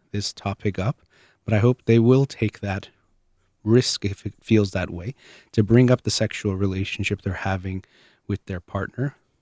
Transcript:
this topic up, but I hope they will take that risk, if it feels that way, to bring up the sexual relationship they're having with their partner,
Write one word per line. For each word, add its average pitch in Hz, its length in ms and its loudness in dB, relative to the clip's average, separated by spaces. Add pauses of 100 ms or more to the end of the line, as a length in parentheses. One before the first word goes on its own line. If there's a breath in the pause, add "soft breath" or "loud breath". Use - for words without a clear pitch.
(120)
this 104 200 -6
topic 98 460 -6
up, 95 240 -4 (420 soft breath)
but 110 100 -2
I 107 40 4
hope 120 280 2
they 117 140 6
will 127 260 4
take - 340 -4
that 101 300 -8 (760)
risk, 117 420 2
if 98 200 -10
it 101 160 -12
feels 104 300 2
that 92 200 -6
way, 90 240 -12 (360 soft breath)
to 110 120 2
bring 117 260 6
up 123 140 2
the 104 80 -4
sexual 101 440 -4
relationship 95 680 -4
they're 95 100 -4
having 95 500 -6 (440 soft breath)
with - 180 -6
their 90 140 -8
partner, - 560 -6 (260)